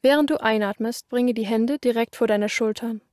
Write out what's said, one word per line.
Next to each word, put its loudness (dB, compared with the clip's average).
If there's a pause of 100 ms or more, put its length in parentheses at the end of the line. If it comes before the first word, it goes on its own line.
Während 4
du 0
einatmest, -2
bringe 0
die -4
Hände 0
direkt -2
vor 0
deine 2
Schultern. -4 (120)